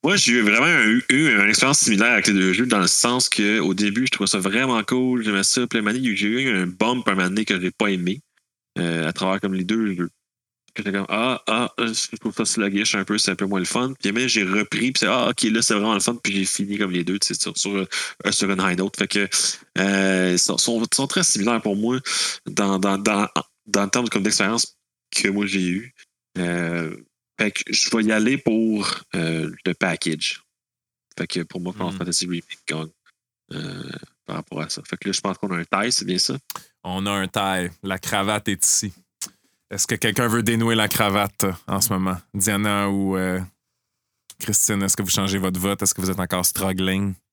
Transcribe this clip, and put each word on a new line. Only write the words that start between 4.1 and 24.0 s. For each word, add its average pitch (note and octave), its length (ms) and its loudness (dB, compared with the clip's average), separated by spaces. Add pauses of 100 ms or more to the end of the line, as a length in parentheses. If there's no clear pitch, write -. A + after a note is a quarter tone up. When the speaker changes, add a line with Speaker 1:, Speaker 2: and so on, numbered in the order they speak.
Speaker 1:
trouvais G2 160 0
ça G2+ 120 0
vraiment A2 440 0
cool, B2+ 400 0
j'aimais G2+ 200 2
ça. B2 240 2
Puis A#2+ 100 -2
à A2 40 2
un - 20 -2
moment G#2 120 2
donné, B2 200 0
j'ai G2+ 120 0
eu B2 300 0
un F#2 80 2
bump G#2+ 420 0
un G2+ 60 2
moment F#2 140 2
donné G#2 180 0
que G2 160 0
j'ai F2+ 80 0
pas G#2 220 0
aimé, F#2 300 -2 (580)
euh, E2 280 0
à E2 60 -2
travers F#2+ 260 0
comme F#2+ 140 -2
les F#2 100 -2
deux G#2+ 300 0
jeux. F2 160 -2 (640)
Que G#2+ 100 -8
j'étais G2+ 140 -2
comme, G2 120 -2
ah, A#2 380 0
ah, A#2 320 0
euh, A2+ 140 -2
je - 240 -4
trouve G#2+ 180 -6
ça A2 100 0
sluggish G2+ 500 0
un G2 80 0
peu, G#2+ 160 -2
c'est - 120 0
un F2+ 40 -2
peu G2 100 -2
moins G2 140 0
le F2 60 0
fun. B2+ 340 -2
Puis G2+ 100 -2
à - 0 -
un G2 40 -2
moment A#2 80 0
donné, C3 80 0
j'ai A2 140 2
repris, G#2 480 0
puis - 100 -2
c'est, A2 60 2
ah, A#2+ 220 2
ok, - 140 -2
là, A2+ 180 2
c'est A2 140 2
vraiment G#2+ 200 2
le G2 40 0
fun, A#2+ 240 0
puis G2 100 -2
j'ai G2 120 0
fini G2+ 340 -2
comme G2 120 -2
les F2+ 120 0
deux, F#2 160 -2
tu - 80 0
sais, F2 120 -4
sur, F2 180 -4
sur, G2+ 180 -2
euh, F#2+ 100 0 (460)
sur - 200 0
une F#2+ 100 0
high F2+ 160 2
note. F#2+ 200 -2
Fait G2 100 0
que, G2+ 200 0 (500)
euh, F#2+ 560 4
ils F2 60 2
sont, - 180 0
sont, A#2 340 2
sont C#3 160 0
très F3+ 160 0
similaires A2+ 380 2
pour G2+ 140 0
moi A#2 240 0 (480)
dans, G2 320 0
dans, G2 200 2
dans, G#2 280 0 (380)
dans G2+ 200 0
le G2 40 -6
terme A#2+ 180 0